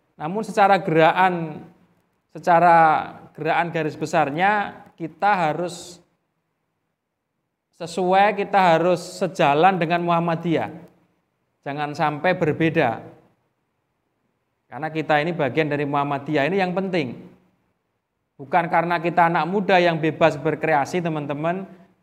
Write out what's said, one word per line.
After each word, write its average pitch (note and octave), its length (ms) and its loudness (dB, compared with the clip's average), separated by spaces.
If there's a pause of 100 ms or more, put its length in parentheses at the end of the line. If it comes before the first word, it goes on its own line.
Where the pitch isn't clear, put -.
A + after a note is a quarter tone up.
(180)
Namun E3+ 240 -8
secara G3 400 2
gerakan, E3 800 2 (720)
secara E3+ 420 4 (640)
gerakan D#3+ 320 -2
garis D#3 240 -4
besarnya E3+ 800 0 (240)
kita E3+ 340 -2
harus E3+ 680 -4 (1800)
sesuai, F#3+ 580 2
kita G3 240 0
harus E3+ 400 4 (220)
sejalan F3 580 2
dengan E3+ 240 -2
Muhammadiyah. E3+ 680 -2 (920)
Jangan D3 320 -8
sampai D3+ 400 0
berbeda. D#3 680 0 (1600)
Karena D3+ 240 -10
kita D#3 240 0
ini D#3+ 160 -2
bagian D3+ 320 -2
dari D3 160 -2
Muhammadiyah, C#3+ 640 -2
ini F#3+ 160 0
yang F3+ 160 -4
penting. F3 400 -4 (1200)
Bukan E3 320 -2
karena E3+ 320 0
kita E3+ 240 2
anak E3 240 0
muda F#3+ 320 2
yang E3+ 160 2
bebas D3+ 400 2
berkreasi, D3+ 640 -2
teman-teman, D#3 640 -6 (360)